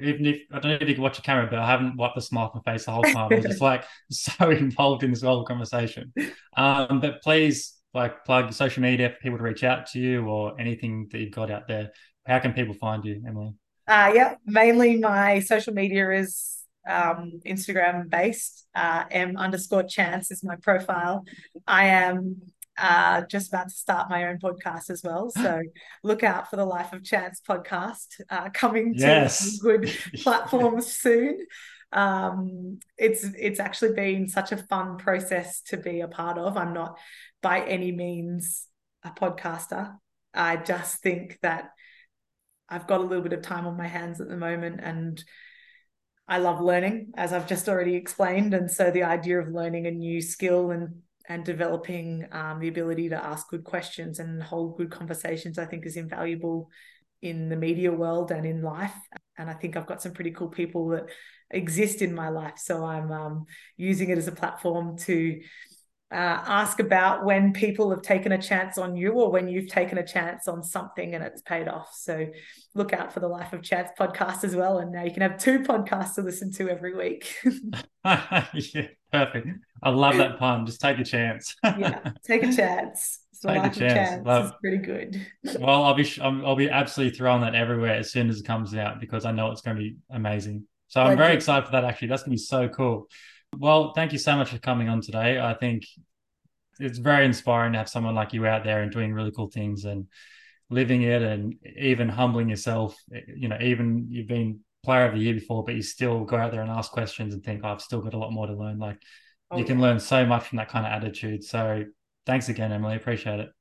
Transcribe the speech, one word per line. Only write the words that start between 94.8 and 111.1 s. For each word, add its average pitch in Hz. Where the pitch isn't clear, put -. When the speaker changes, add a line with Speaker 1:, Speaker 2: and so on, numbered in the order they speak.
Speaker 1:
on 113
today. 113
I 117
think 117
it's 123
very 143
inspiring 117
to 110
have 110
someone 113
like 107
you 110
out 110
there 107
and 104
doing 110
really 107
cool 107
things 104
and 101
living 123
it 120
and 107
even 123
humbling 117
yourself. 110
You 131
know, 107
even 120
you've 117
been 113
player 127
of 107
the 110
year 113
before, 110
but 117
you 113
still 117
go 117
out 117
there 110
and 110
ask 113
questions 107
and 95
think, 104
"Oh, 107
I've 101
still 117
got 107
a 113
lot 110
more 107
to 104
learn." 107
Like, 104
Speaker 2:
Oh, 175
Speaker 1:
you -
can 127
Speaker 2:
yeah. 127
Speaker 1:
learn 117
so 127
much 117
from -
that 110
kind 110
of 107
attitude. 107